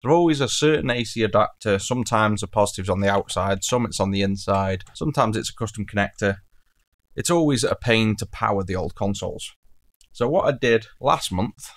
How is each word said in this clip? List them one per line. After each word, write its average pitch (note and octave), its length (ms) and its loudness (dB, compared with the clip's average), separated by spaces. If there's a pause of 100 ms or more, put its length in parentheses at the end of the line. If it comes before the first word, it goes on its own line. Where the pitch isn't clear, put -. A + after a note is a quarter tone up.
They're B2 80 0
always E3 300 4
a C3 80 0
certain D3+ 420 2
A A#2+ 140 -2
C A2+ 180 -4
adapter, G#2+ 560 2
sometimes A2 600 0
the G#2 60 -6
positive's G2+ 420 0
on F#2+ 120 4
the G2 100 2
outside, G2 520 0
some B2 220 0
it's - 160 -4
on G2 100 2
the G2 120 0
inside, G2 640 0 (100)
sometimes C3 420 0
it's - 140 -4
a - 40 -16
custom G#2+ 300 -8
connector. G2+ 520 -2 (800)
It's - 140 -6
always D3+ 340 2
a - 120 0
pain A2 420 2
to - 80 -8
power G#2 400 -2
the F#2 100 -6
old F2+ 200 -4
consoles. G2+ 600 -6 (580)
So A#2+ 160 -2
what E3 180 2
I C#3 100 0
did A2+ 300 2 (120)
last C#3+ 320 0
month - 460 -4